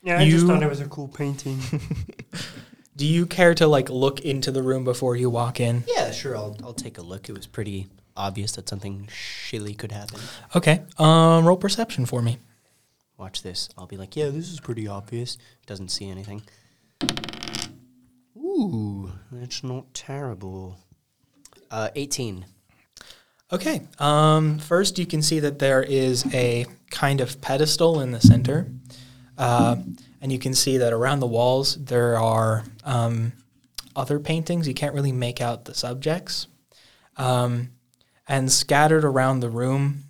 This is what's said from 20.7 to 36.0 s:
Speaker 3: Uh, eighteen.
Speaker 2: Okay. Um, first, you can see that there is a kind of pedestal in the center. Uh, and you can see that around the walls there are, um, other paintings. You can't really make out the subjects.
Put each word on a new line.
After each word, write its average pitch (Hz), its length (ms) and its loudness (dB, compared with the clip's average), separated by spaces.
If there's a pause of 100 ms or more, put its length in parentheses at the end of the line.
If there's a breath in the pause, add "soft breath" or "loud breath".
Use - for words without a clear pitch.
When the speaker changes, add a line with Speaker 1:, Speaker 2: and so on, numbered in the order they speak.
Speaker 3:
Uh, 110 240 -4
eighteen. 120 500 -6 (1040 loud breath)
Speaker 2:
Okay. 196 300 -4 (180)
Um, 151 600 4
first, 185 400 0
you 175 80 -2
can 156 160 -2
see 156 160 2
that 143 200 -2
there 135 220 4
is 131 520 2
a 120 320 2 (260)
kind 139 300 0
of - 200 -6
pedestal 151 600 4
in 127 100 -2
the 117 100 -6
center. 131 500 2 (680 loud breath)
Uh, 120 400 2 (440 loud breath)
and 135 100 -4
you 127 80 -2
can 131 140 -4
see 131 240 2
that 120 160 2
around 131 260 0
the 127 80 0
walls 127 560 2
there 120 340 2
are, 113 460 2 (200)
um, 117 500 0 (600)
other 139 240 -2
paintings. 160 480 -2
You 127 80 -4
can't 143 180 -4
really 139 180 0
make 123 300 -2
out 117 240 -4
the - 80 -16
subjects. 156 720 -6 (720 soft breath)